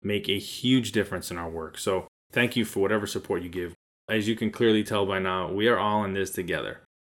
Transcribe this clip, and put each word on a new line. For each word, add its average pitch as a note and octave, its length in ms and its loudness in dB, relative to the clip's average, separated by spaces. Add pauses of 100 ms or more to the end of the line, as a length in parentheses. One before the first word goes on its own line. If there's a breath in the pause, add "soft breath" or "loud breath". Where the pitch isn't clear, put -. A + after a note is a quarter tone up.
make G#2 240 -2
a G2+ 80 2
huge B2 540 0
difference G2 400 -2
in F2 80 -8
our E2 100 -6
work. E2 300 -8
So F#2 300 0 (240)
thank A#2+ 240 2
you A2+ 80 4
for G#2 160 -2
whatever G2+ 260 2
support F#2+ 340 -4
you F2+ 80 -8
give. F2 240 -8 (380)
As A2 160 0
you A2+ 80 2
can A2 160 -2
clearly A2 320 4
tell G2+ 240 0
by F#2+ 140 0
now, F#2 320 -2
we G#2+ 160 2
are A#2+ 100 6
all G#2+ 240 2
in G2 100 -2
this F#2+ 180 -2
together. E2+ 500 -4 (380)